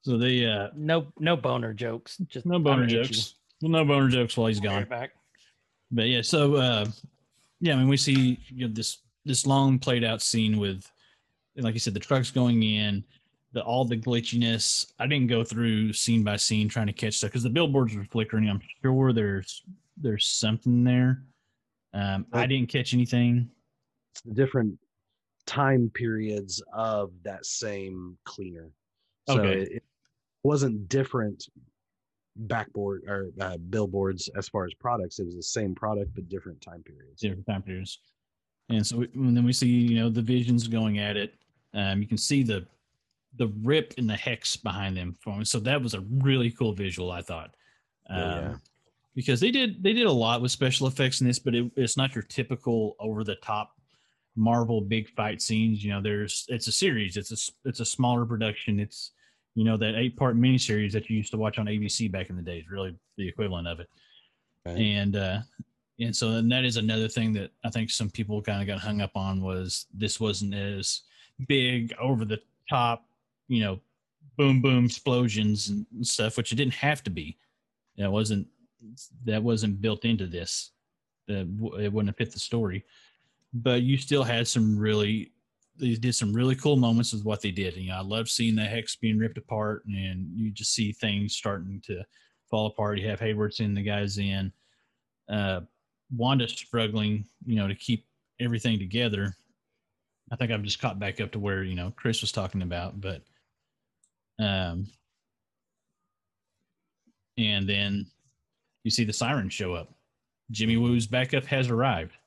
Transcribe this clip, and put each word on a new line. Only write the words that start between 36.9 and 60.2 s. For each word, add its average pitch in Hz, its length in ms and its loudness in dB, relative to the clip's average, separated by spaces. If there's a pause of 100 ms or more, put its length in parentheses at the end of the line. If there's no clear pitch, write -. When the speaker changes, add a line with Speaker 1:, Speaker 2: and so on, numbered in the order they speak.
Speaker 1:
Different 98 260 -6
time 98 160 -4
periods. 95 360 -10 (720)
And 110 160 2
so 117 120 -2
we, 120 160 -2
and 127 220 4
then 120 80 6
we 123 80 4
see, 123 160 2
you 120 280 6
know, 117 120 4
the 113 140 2
visions 120 440 2
going 110 320 0
at 104 200 -2
it. 104 160 -4 (400)
Um, 98 260 0
you 104 80 -2
can 110 80 0
see 139 260 2
the, 101 240 -2 (720)
the 120 120 0 (140)
rip 151 360 2
in 123 80 0
the 107 100 0
hex - 400 -4
behind 98 400 -4
them. 90 240 -6
From, 104 240 -6
so 117 160 -2
that 131 220 0
was 117 100 -4
a 95 80 -6
really 127 500 2
cool 113 220 -2
visual, 92 380 -4
I 87 100 -8
thought. 85 340 -12 (540)
Um, 92 100 -4
Speaker 3:
Oh, 90 220 -2
yeah. - 160 -6 (580)
Speaker 1:
because 131 260 0
they 233 100 4
did, 233 320 -2
they 196 100 4
did 233 140 2
a 175 60 4
lot 117 280 2
with 127 120 0
special 131 340 2
effects 131 340 0
in 131 60 4
this, 123 120 2
but - 160 -2
it, 120 220 0
it's 123 220 0
not 135 160 0
your 113 100 -4
typical 113 720 -2
over 110 260 -4
the 101 120 -6
top 107 420 -6 (580)
Marvel 117 440 2
big 107 300 -2
fight 107 320 -4
scenes. 110 420 2
You 104 80 -2
know, 101 80 -2
there's, 104 480 -4
it's 120 180 -4
a 113 60 -2
series. 107 460 0
It's 98 120 -8
a 113 40 -8
s-, - 180 -6 (140)
it's 120 140 -6
a 117 40 -4
smaller 120 400 0
production. 107 560 -2
It's, - 300 -10 (440)
you 110 100 2
know, 113 120 4
that 110 200 0
eight 120 200 -2
part 127 180 2